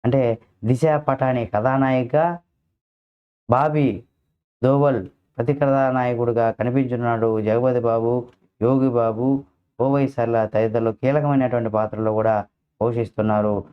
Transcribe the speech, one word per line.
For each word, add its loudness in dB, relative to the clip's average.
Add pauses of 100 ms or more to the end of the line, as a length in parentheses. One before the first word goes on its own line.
అంటే -2 (420)
దిశ 0 (240)
పటాని -2
కథానాయిక, 0 (1300)
బాబీ 2 (760)
దోవల్ 4 (320)
ప్రతి -2
కథానాయకుడిగా 0
కనిపించనున్నాడు. -2 (120)
జగపతి 2
బాబు, 0 (480)
యోగి 2
బాబు, 0 (520)
ఓవై 0
సర్ల -2
తదితరులు 0
కీలకమైనటువంటి 0
పాత్రలు -2
కూడా 2 (440)
పోషిస్తున్నారు. 0 (180)